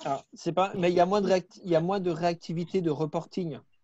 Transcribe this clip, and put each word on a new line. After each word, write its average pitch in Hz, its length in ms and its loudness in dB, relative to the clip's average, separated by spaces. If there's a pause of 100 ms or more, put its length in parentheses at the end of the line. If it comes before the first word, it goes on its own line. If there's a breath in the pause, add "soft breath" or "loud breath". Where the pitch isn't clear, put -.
Alors, 139 300 -4
c'est - 180 -6
pas, 185 240 0
mais 180 160 2
il 175 40 2
y 180 40 4
a 175 60 8
moins 202 160 2
de 190 60 0
réact-, 185 360 0
il 185 60 -6
y 170 60 4
a 156 60 6
moins 196 180 0
de 180 120 -2
réactivité 170 720 -2
de 165 80 0
reporting 156 720 -4 (240)